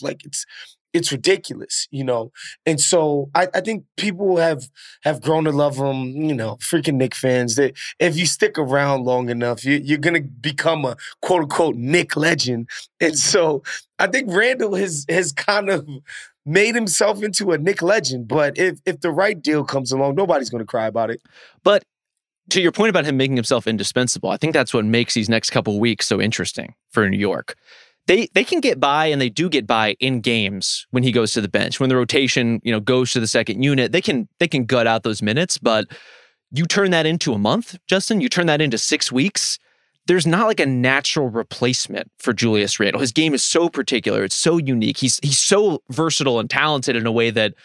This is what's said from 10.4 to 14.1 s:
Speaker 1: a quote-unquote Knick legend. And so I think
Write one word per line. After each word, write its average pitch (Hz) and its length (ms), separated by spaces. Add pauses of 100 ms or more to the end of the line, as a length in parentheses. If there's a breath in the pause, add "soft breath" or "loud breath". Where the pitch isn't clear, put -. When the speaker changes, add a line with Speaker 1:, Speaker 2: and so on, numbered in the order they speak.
Speaker 1:
a 120 120 (260 loud breath)
quote-unquote 160 540
Knick 147 400
legend. 135 520 (320 loud breath)
And 160 160
so 160 460 (380 loud breath)
I 190 80
think 254 240